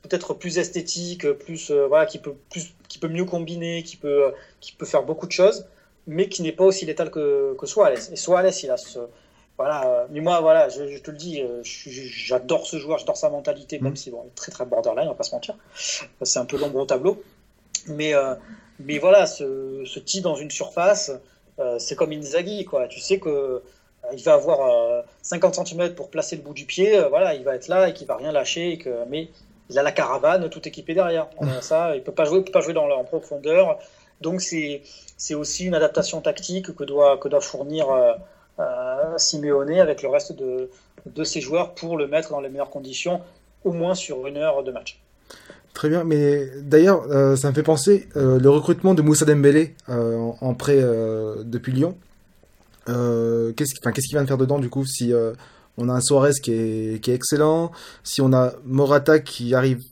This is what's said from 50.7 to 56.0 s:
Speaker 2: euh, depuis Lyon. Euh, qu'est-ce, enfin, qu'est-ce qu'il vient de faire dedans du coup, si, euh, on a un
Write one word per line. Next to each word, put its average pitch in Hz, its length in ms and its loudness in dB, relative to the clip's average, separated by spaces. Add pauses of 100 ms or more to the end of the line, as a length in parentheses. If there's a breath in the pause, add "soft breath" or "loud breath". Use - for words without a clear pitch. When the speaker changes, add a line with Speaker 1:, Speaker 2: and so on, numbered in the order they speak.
Speaker 2:
euh, 110 640 0
depuis 117 300 -6
Lyon. 160 240 0 (920)
Euh, 117 640 0
qu'est-ce, 143 260 -4
enfin, - 120 -2
qu'est-ce 131 140 -4
qu'il 147 100 -6
vient 147 60 2
de 135 60 -2
faire 135 100 0
dedans 135 200 2
du 127 120 -2
coup, 135 160 -4
si, 120 260 -2
euh, 113 200 0 (460 soft breath)
on 120 100 -2
a 127 40 0
un 127 80 2